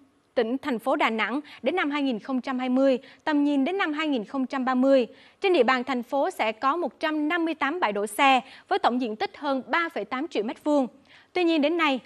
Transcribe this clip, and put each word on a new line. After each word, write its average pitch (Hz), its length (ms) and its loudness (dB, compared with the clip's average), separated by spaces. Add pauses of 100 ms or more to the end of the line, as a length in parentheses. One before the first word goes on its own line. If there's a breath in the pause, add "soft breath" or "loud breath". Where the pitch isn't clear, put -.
(340)
tỉnh, 240 240 0
thành 262 220 -4
phố 269 160 -2
Đà 294 140 2
Nẵng 220 300 -2 (220 loud breath)
đến 277 140 -2
năm 330 160 0
hai 294 100 -2
nghìn 254 180 -2
không 262 220 -4
trăm 254 180 -6
hai 254 100 -4
mươi, 262 300 4 (240 loud breath)
tầm 294 200 2
nhìn 285 220 2
đến 370 120 -2
năm 349 160 -2
hai 311 140 -2
nghìn 247 180 -2
không 262 200 -4
trăm 262 200 -4
ba 254 100 0
mươi, 262 320 4 (340 loud breath)
trên 381 120 2
địa 277 100 6
bàn 247 200 2
thành 247 200 -4
phố 294 280 -2
sẽ 226 200 -2
có 269 240 -2
một 339 240 -6
trăm 311 280 -2
năm 330 180 0
mươi 330 80 -2
tám 302 260 -4
bãi 226 120 0
đỗ 208 160 -2
xe 269 340 4 (260 loud breath)
với 392 120 0
tổng 247 220 0
diện 220 140 -4
tích - 220 -8
hơn 269 300 -2
ba 330 220 -2
phẩy 208 160 -6
tám 262 220 -6
triệu 220 160 -4
mét 254 200 -8
vuông. 294 240 2 (460 loud breath)
Tuy 359 100 0
nhiên, 330 180 2
đến 320 160 2
nay, 285 280 2